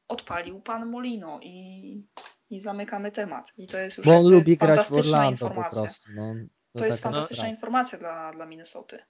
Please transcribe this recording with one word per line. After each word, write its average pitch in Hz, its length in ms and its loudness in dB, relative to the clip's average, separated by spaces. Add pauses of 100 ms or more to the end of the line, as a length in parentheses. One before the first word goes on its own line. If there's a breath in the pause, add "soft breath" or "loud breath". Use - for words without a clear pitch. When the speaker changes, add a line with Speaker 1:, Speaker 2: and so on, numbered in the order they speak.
Speaker 1:
Odpalił 175 520 -10
pan 226 300 -8
Molino 226 520 -8
i, 190 600 -18 (480)
i 196 100 -12
zamykamy 202 520 -8
temat. 196 460 -10
I 190 100 -16
to 190 100 -8
jest 190 200 -8
już - 80 0
Speaker 2:
Bo 156 60 10
on 165 120 10
Speaker 1:
jakby 175 60 8
Speaker 2:
lubi 170 260 8
grać 156 140 4
w 156 40 8
Speaker 1:
fantastyczna 151 440 4
Speaker 2:
Orlando 139 120 4
Speaker 1:
informacja. 113 500 -4
Speaker 2:
po 107 60 0
prostu, - 280 -14
no. 107 200 -8 (380)
To 120 60 -12
Speaker 1:
To 220 80 -2
jest 117 160 0
Speaker 2:
taka 233 80 -4
Speaker 1:
fantastyczna 294 320 -4
Speaker 2:
sprawa. 226 120 -6
Speaker 1:
informacja 233 440 -2
dla, 165 340 -12
dla 160 140 -14
Minnesoty. 165 520 -16 (120)